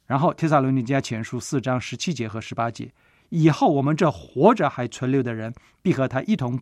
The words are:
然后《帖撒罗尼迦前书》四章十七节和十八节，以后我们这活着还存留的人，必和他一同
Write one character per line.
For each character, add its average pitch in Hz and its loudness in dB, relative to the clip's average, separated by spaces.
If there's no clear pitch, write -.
然 135 0
后 160 2
《帖 165 -2
撒 147 4
罗 131 2
尼 131 0
迦 135 0
前 113 -8
书》 120 -8
四 127 -4
章 127 -2
十 - -10
七 180 -4
节 117 -4
和 110 -8
十 - -12
八 117 -2
节， 117 -12
以 160 4
后 175 4
我 135 2
们 147 2
这 151 2
活 - 2
着 170 0
还 123 -4
存 127 -4
留 135 2
的 117 -4
人， 110 -8
必 175 2
和 131 0
他 131 -4
一 214 0
同 127 -4